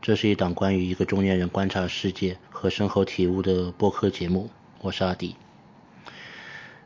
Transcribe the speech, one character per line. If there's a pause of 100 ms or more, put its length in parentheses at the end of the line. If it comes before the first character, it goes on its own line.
这
是
一
档
关
于
一
个
中
年
人
观
察
世
界 (140)
和
生
活
体
悟
的
播
客
节
目， (320)
我
是
阿
迪。 (1500)